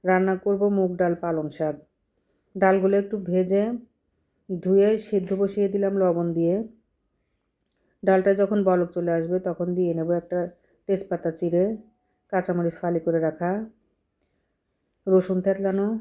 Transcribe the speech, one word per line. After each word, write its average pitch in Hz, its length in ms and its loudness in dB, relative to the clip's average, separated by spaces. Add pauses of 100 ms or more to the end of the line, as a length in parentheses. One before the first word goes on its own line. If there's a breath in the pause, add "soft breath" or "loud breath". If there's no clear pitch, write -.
রান্না 185 340 2
করব 202 240 -2 (160)
মুগ 185 200 2
ডাল, 175 240 0
পালং 160 260 -4 (100)
শাক। 156 180 -4 (800)
ডালগুলো 190 420 2
একটু 202 180 -2 (140)
ভেজে, 185 340 2 (880)
ধুয়ে 190 400 4 (100)
সিদ্ধ 190 300 -4 (100)
বসিয়ে 196 300 0
দিলাম 196 280 0
লবণ 170 360 2
দিয়ে। 170 220 2 (1500)
ডালটা 190 280 4 (100)
যখন 202 220 2
বলক 185 300 2
চলে 175 180 -2
আসবে, 165 280 -2
তখন 180 360 -4
দিয়ে 180 180 0
নেব 165 160 -2 (120)
একটা 175 180 -6 (500)
তেজপাতা 185 420 -4
চিড়ে, 170 320 0 (680)
কাঁচামরিচ 175 460 -2
ফালি 175 220 -2
করে 165 280 0
রাখা, 165 240 -4 (1600)
রসুন 185 340 4
থেতলানো 196 460 0 (140)